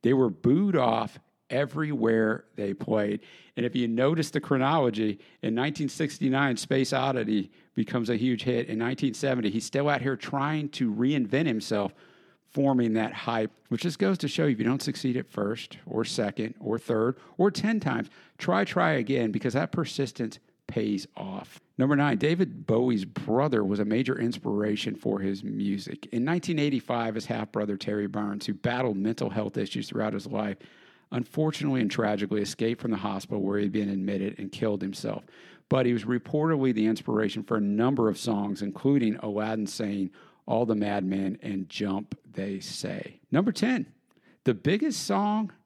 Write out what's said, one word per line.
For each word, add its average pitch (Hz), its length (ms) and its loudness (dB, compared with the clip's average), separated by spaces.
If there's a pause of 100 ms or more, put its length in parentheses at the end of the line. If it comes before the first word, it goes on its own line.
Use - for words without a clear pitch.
They 123 120 4
were 131 160 6
booed 165 480 4
off 113 420 0 (300)
everywhere 117 920 2 (120)
they 101 180 -4
played. 104 480 0 (340)
And 120 100 -2
if 117 100 -4
you 123 120 2
notice 131 420 2
the 151 120 -2
chronology, 127 760 2 (220)
in 110 140 0
nineteen 143 340 -2
sixty-nine, 135 680 0
Space 135 340 0
Oddity 120 580 0 (240)
becomes 113 360 -2
a 117 80 2
huge 120 260 0
hit. 117 240 0
In 110 120 -4
nineteen 127 340 -2
seventy, 123 360 0
he's 107 160 -2
still 143 220 0
out 143 140 2
here 131 160 -2
trying 147 520 -2
to 117 240 0
reinvent 127 520 2
himself 107 480 0 (580)
forming 127 420 4
that 110 200 0
hype, 113 380 -2 (180)
which 180 120 -2
just 170 180 -4
goes 190 200 4
to 147 80 -2
show 160 180 0
you, 139 80 4
if 107 60 -2
you 113 60 0
don't 127 160 2
succeed 127 360 -2
at - 120 -6
first - 560 -4
or 113 180 -2
second 110 560 -2
or 113 200 -2
third 117 380 0 (200)
or 190 140 4
ten 220 280 0
times, 123 300 -2 (280)
try, 190 260 2
try 175 300 2
again, 123 380 0
because 113 220 -2
that 156 180 0
persistence - 680 -4 (280)
pays 104 480 -2
off. 95 460 -10 (160)
Number 139 180 4
nine, 143 220 4
David 160 480 0
Bowie's 113 400 2
brother 120 580 2
was 101 160 0
a 104 60 2
major 120 340 0
inspiration 104 760 0
for 104 240 -2
his 98 240 -2
music. 101 680 -4
In 120 140 0
nineteen 170 340 0
eighty-five, 120 560 0
his 113 120 -6
half-brother 107 500 -2
Terry 104 300 -2
Burns, 101 380 -4
who 107 80 -2
battled 120 440 -2
mental 110 320 -2
health 107 280 -4
issues - 300 -4
throughout 107 260 -2
his 101 140 -8
life, 107 300 -4 (540)
unfortunately 147 680 0
and 156 120 2
tragically 107 500 0
escaped 113 400 -2
from 117 100 -2
the 104 60 0
hospital 101 440 -4
where 101 180 0
he'd 101 120 0
been 104 180 0
admitted 98 500 -2
and 98 120 -8
killed 104 300 -2
himself. 101 420 -6 (460)
But 131 160 4
he 120 80 4
was 107 120 0
reportedly 135 680 2
the 110 120 2
inspiration 110 580 0
for 113 140 0
a 107 40 2
number 113 480 2
of 95 80 -2
songs, 101 440 -2
including 113 560 2
Aladdin 107 500 -2
Sane, 101 440 -4 (340)
All 117 200 2
the 110 100 2
Madmen, 98 640 0
and 95 280 -6
Jump, 101 480 -4 (120)
They 98 300 -6
Say. - 600 -8 (100)
Number 185 220 2
ten, 240 320 0 (580)
the 127 100 4
biggest 196 520 0
song 208 460 0 (140)